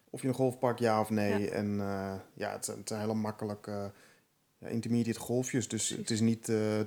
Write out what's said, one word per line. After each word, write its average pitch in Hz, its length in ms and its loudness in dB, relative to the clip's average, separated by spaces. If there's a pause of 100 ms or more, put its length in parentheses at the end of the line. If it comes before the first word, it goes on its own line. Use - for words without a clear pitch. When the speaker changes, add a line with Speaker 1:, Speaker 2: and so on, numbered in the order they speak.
Speaker 1:
of - 120 -10
je 135 60 0
een 127 60 2
golf 127 260 2
pakt, 120 200 2
ja 110 200 4
of 107 100 2
nee. 104 320 2
Speaker 2:
Ja. 104 80 0
Speaker 1:
En, 104 300 0
eh, 98 340 -4 (200)
ja, 101 180 -4
het 101 140 -8
zijn, 107 120 -6
het 101 100 -12
zijn 110 140 -4
hele 110 120 0
makkelijke, 104 760 -4 (680)
ja, - 100 -14
intermediate 113 520 2
golfjes. 123 480 0
Dus 110 200 -2
Speaker 2:
Precies. - 100 -2
Speaker 1:
het - 120 -6
is 110 100 2
niet, 113 300 2
eh, 107 380 2